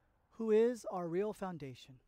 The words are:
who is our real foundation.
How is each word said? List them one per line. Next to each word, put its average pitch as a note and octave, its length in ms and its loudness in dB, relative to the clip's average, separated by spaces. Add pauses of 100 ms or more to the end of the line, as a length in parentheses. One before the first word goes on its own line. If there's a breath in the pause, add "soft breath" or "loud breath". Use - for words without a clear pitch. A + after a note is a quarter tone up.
(320)
who A3 200 -2
is A3+ 400 4
our F3+ 160 -2
real F#3+ 240 0
foundation. D3 640 -10 (120)